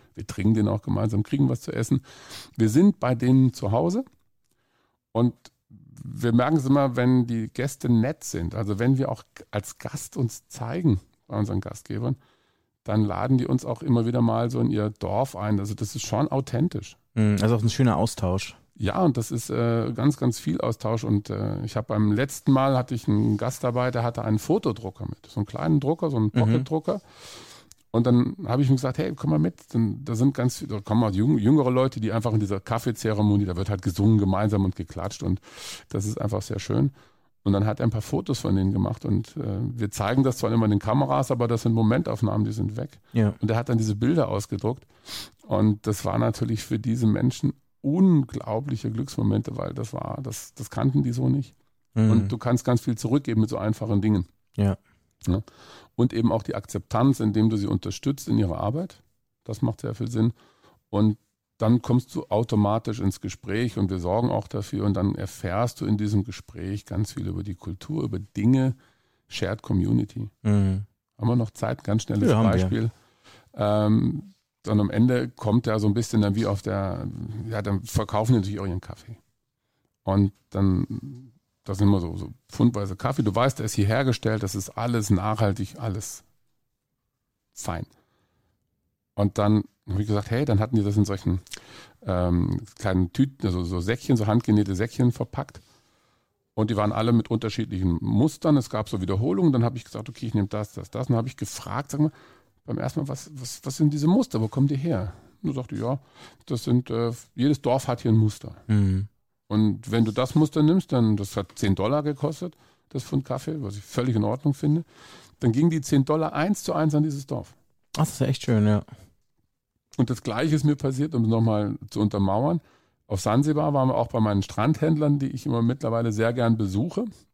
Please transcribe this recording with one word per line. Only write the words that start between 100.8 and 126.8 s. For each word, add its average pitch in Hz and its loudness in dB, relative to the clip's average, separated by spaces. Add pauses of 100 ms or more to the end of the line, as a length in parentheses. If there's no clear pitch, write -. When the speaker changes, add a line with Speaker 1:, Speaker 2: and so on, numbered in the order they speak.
Speaker 1:
das. 127 -6
Und - -6
dann 117 2
hab 113 -2
ich 131 -12
gefragt, - -8
sag 143 -4
mal, 151 2 (540)
beim 123 -6
ersten - -4
Mal, 139 -6
was, 135 -10
was, 127 -14
was 139 -8
sind 151 4
diese 147 0
Muster? 185 2
Wo 113 0
kommen 139 2
die 143 0
her? 131 -2 (300)
Und 165 -2
er 131 -4
sagte, 127 -8
ja, 120 -2 (480)
das 123 -6
sind, 123 2
äh, 117 -2 (220)
jedes 135 2
Dorf 127 0
hat 123 -2
hier 117 2
ein 110 6
Muster. - 0 (140)
Speaker 2:
Mhm. 101 2 (400)
Speaker 1:
Und 107 0
wenn 113 4
du 110 0
das 123 -2
Muster 156 2
nimmst, 170 2
dann, 113 2
das 95 -6
hat 101 -6
zehn 98 2
Dollar 131 0
gekostet, 151 -6 (340)
das 123 -6
Pfund 135 -4
Kaffee, 135 -6
was 101 -8
ich 98 -14
völlig 123 -2
in 107 2
Ordnung 131 0
finde, 151 0 (560)
dann 120 4
gingen 156 4
die 160 0
zehn 135 2
Dollar 156 0
eins 170 -2
zu 180 -4
eins 156 2
an 151 4
dieses 143 -4
Dorf. - -8 (380)
Speaker 2:
Das 160 0
ist - -10
ja 131 2
echt - -2
schön, 107 2
ja. 104 2 (1120)
Speaker 1:
Und 131 2
das 120 -4
Gleiche 135 0
ist 143 0
mir 147 4
passiert, 139 -2
um 117 2
es 110 2
nochmal 110 2 (140)
zu 104 -4
untermauern. 107 2 (480)
Auf 95 -4
Sansibar 147 2
waren 131 2
wir - 0
auch 117 0
bei 120 -2
meinen 104 2
Strandhändlern, 147 0
die 135 -2
ich 131 -8
immer 120 0
mittlerweile 117 0
sehr 113 0
gern 117 2
besuche. 113 -2 (280)